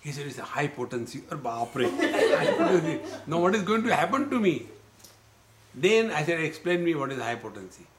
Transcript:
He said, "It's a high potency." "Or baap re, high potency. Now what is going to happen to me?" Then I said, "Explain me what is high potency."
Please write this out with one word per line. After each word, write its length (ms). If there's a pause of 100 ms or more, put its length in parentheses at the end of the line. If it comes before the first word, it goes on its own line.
He 120
said, 140
"It's 120
a 180
high 100 (140)
potency." 500
"Or 160
baap 360
re, 80
high 680
potency. 400 (280)
Now 200
what 80
is 160
going 200
to 40
happen 400
to 140
me?" 80 (1200)
Then 360
I 140
said, 160
"Explain 440
me 100
what 180
is 80
high 160
potency." 500 (120)